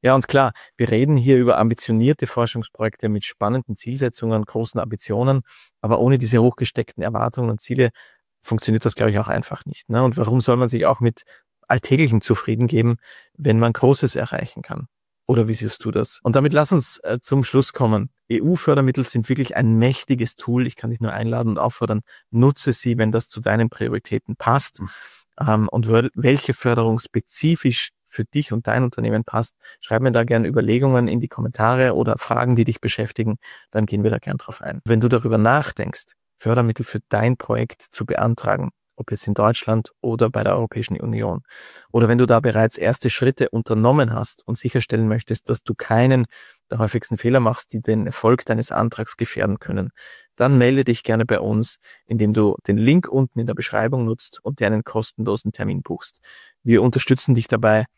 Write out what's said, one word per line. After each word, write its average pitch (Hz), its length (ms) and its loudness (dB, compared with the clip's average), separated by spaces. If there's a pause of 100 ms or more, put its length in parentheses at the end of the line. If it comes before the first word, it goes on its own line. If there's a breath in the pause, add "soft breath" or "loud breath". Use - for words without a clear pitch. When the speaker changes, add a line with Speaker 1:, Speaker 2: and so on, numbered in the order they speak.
Speaker 1:
Ja, 127 120 2
und 135 140 2
klar, 135 240 2 (260 loud breath)
wir 110 140 0
reden 139 260 2
hier 127 200 4
über 120 200 4
ambitionierte 117 680 2
Forschungsprojekte 113 800 -4
mit 104 160 -4
spannenden 113 500 -4
Zielsetzungen, 117 680 -4
großen 113 360 -6
Ambitionen, 117 640 -2 (400 loud breath)
aber 113 180 2
ohne 127 200 4
diese 117 200 2
hochgesteckten 120 640 0
Erwartungen 113 480 -2
und 107 120 -4
Ziele 123 280 2 (500 soft breath)
funktioniert 110 460 -2
das, 113 80 0
glaube 110 180 0
ich, 101 60 0
auch 107 120 -2
einfach - 360 -6
nicht, - 240 -14
ne? 117 140 2
Und 127 140 2
warum 120 240 2
soll 123 160 2
man 123 120 2
sich 113 160 0
auch 120 140 2
mit 120 240 -2 (440 soft breath)
alltäglichen 127 540 0
Zufrieden 113 460 -2
geben, 117 300 2 (360 loud breath)
wenn 113 260 2
man 117 140 2
Großes 135 420 2
erreichen - 460 -6
kann. - 260 -14 (400)
Oder 117 200 2
wie 113 80 -2
siehst - 280 -8
du 113 80 -4
das? - 300 -4
Und 113 140 0
damit 143 180 2
lass 147 180 2
uns, 151 280 0
äh, 120 200 -6
zum 139 240 0
Schluss - 300 0
kommen. 110 360 0 (200)
E-U-Fördermittel 135 720 0
sind 117 240 -4
wirklich 127 280 -2
ein 113 220 2
mächtiges 123 580 0
Tool. 123 320 -2
Ich 123 80 -10
kann 113 160 -8
dich 117 80 -8
nur 110 140 -4
einladen 113 360 -4
und 98 80 -2
auffordern, 110 440 -2 (280 soft breath)
nutze 127 440 2
sie, 117 240 -2
wenn 110 140 2
das 117 160 -2
zu - 140 -12
deinen 110 280 2
Prioritäten - 680 -6
passt. - 460 0
Speaker 2:
Mhm. 95 80 -12 (500 loud breath)
Speaker 1:
Ähm, 110 300 2
und 113 180 -2
wel-, 113 260 2
welche 135 400 2
Förderung 117 460 0
spezifisch - 880 -2 (160)
für - 180 -8
dich 143 300 -4
und 113 140 -4
dein 117 160 0
Unternehmen 113 400 -2
passt, - 320 -6 (260 loud breath)
schreib 113 200 -2
mir 127 100 2
da 117 120 2
gerne 117 240 0
Überlegungen 120 600 2
in 107 120 0
die - 80 -6
Kommentare 120 680 0
oder 110 220 0
Fragen, 120 380 0
die 117 80 4
dich 117 160 -2
beschäftigen, 110 580 -4 (340 loud breath)
dann 107 140 0
gehen 101 180 -2
wir 107 80 2
da 120 80 -2
gern 98 180 -8
drauf - 240 -14
ein. - 240 -10
Wenn 113 160 4
du 120 80 2
darüber 113 280 2
nachdenkst, - 760 0 (240)
Fördermittel 117 480 0
für - 140 -8 (100)
dein 113 280 0
Projekt 117 440 -6
zu - 240 -12
beantragen, - 640 -2 (260)
ob - 140 -10
jetzt - 160 -6
in 104 60 -2
Deutschland 110 580 0 (100)
oder 117 280 0
bei 107 140 -4
der 101 120 0
Europäischen - 440 -4
Union, 110 420 -4 (500 loud breath)
oder 117 160 4
wenn 120 100 4
du 123 80 6
da 117 140 4
bereits 110 380 2
erste - 320 0
Schritte 131 400 0
unternommen 113 640 2
hast - 340 -8
und 120 100 -4
sicherstellen 113 500 -2
möchtest, 110 420 -4
dass 117 140 -2
du 110 120 -6
keinen 123 500 2 (460 loud breath)
der 120 80 -4
häufigsten 110 380 -2
Fehler 127 220 2
machst, 117 340 -2
die 113 80 -6
den 110 260 -2
Erfolg 127 380 0
deines 110 260 -2
Antrags 113 460 -4
gefährden 104 420 -4
können, 98 320 -6 (440 loud breath)
dann 131 220 4
melde 131 260 4
dich 120 200 0
gerne 113 220 0
bei 110 140 0
uns, 107 380 -2 (280 loud breath)
indem 107 280 0
du 107 220 2 (120)
den 101 100 2
Link 147 300 4
unten 131 320 0
in 120 80 -2
der 113 60 -4
Beschreibung 117 520 -2
nutzt - 380 -6
und 139 160 -8
dir 107 80 2
einen 107 160 0
kostenlosen 107 680 -4
Termin 101 300 -6
buchst. - 380 -10 (440 loud breath)
Wir 113 180 6
unterstützen 127 540 2
dich 117 120 -2
dabei 110 380 2 (120)